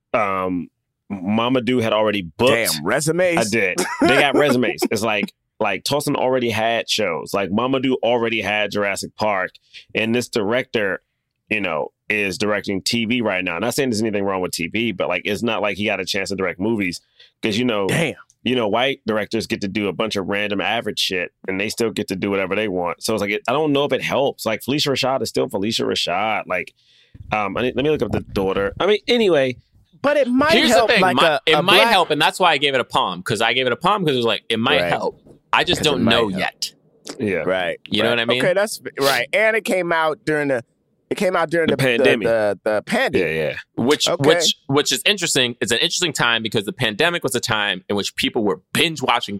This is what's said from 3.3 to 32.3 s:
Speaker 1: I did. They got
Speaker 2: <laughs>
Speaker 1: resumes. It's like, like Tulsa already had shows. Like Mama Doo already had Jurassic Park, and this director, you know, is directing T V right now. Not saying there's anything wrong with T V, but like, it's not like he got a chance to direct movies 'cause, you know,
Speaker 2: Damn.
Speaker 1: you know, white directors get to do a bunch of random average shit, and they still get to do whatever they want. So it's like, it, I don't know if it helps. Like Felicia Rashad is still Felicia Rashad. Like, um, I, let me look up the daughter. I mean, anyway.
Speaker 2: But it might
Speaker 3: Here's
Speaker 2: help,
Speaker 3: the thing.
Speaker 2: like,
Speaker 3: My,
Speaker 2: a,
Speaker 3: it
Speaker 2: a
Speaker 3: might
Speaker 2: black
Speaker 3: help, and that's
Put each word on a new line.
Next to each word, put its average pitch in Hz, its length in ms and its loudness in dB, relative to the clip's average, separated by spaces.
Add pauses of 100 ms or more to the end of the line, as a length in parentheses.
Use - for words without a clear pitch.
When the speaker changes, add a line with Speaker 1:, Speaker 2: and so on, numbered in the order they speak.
Speaker 1:
I 120 60 2
did. 101 360 0 (200)
They - 180 4
got 143 180 4
Speaker 2:
<laughs> - 0 -
Speaker 1:
resumes. 127 540 2
It's 107 140 -2
like, 104 300 -2 (260)
like 101 240 -2
Tulsa 143 300 0
already 123 380 2
had 113 380 0
shows. 85 440 -2
Like 98 180 -2
Mama 127 300 0
Doo 131 200 0
already 113 380 0
had 104 320 -2
Jurassic 101 460 -2
Park, 98 340 0 (420)
and 110 220 0
this 120 140 -2
director, 107 720 -2 (480)
you 107 100 0
know, 82 320 -2 (180)
is 101 280 0
directing 101 440 -2
T 117 240 -2
V 120 160 0
right 98 200 0
now. 87 160 -4
Not 113 160 -2
saying 139 160 0
there's 107 120 -2
anything 104 240 -2
wrong 95 160 -2
with 87 100 -4
T 85 160 -6
V, 110 240 -2
but 90 160 -4
like, 87 160 -2
it's 98 180 -4
not 110 200 -2
like 101 160 -2
he 101 80 -4
got 101 160 -2
a 92 40 -8
chance 98 220 -4
to 101 80 -6
direct 92 240 -4
movies 101 400 -2 (420)
'cause, 107 160 -2
you 123 60 0
know, 104 240 0
Speaker 2:
Damn. 143 280 -2 (280)
Speaker 1:
you 117 100 -2
know, 120 140 0
white 123 400 0
directors 110 400 -2
get 104 140 -4
to 101 80 -4
do 101 180 -2
a 92 60 -2
bunch 104 240 -4
of 92 100 -4
random 101 320 -2
average 104 400 -2
shit, 90 320 -4 (160)
and 95 100 -4
they 104 120 -2
still 113 200 -2
get 101 200 -4
to 98 80 -4
do 101 120 -2
whatever 98 240 -2
they 107 140 0
want. 90 340 -4
So - 120 -2
it's 107 80 -2
like, 101 100 -2
it, 104 160 -4
I 117 60 0
don't 151 180 0
know 139 140 2
if 139 80 -2
it 117 80 0
helps. 123 440 -2
Like 110 160 -2
Felicia 143 280 -2
Rashad 131 320 0
is 110 80 -4
still 143 180 -2
Felicia 110 360 -4
Rashad. 101 640 -2
Like, 90 260 -6 (580)
um, 101 240 -2
I, 98 60 0
let 123 160 -2
me 139 120 0
look 156 120 0
up 107 100 -2
the 98 80 -2
daughter. 95 580 -2
I 170 100 0
mean, 202 200 2
anyway. 165 480 2 (460)
Speaker 2:
But 294 160 2
it 269 100 2
might 262 240 2
Speaker 3:
Here's 311 200 4
Speaker 2:
help, 226 180 6
Speaker 3:
the 240 60 4
thing. 202 60 4
Speaker 2:
like, 185 140 4
Speaker 3:
My, 151 120 6
Speaker 2:
a, 151 180 2
Speaker 3:
it 160 80 4
Speaker 2:
a 151 80 4
Speaker 3:
might 196 160 4
Speaker 2:
black 240 140 6
Speaker 3:
help, 180 200 4
and 147 100 2
that's 180 200 0